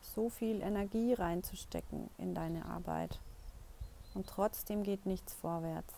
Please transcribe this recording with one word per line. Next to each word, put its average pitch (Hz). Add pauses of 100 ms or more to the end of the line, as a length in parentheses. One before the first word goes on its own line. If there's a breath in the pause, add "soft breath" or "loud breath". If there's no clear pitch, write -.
so 226
viel 220
Energie 208
reinzustecken -
in 180
deine 165
Arbeit. 170 (960)
Und 190
trotzdem 208
geht 196
nichts -
vorwärts. 165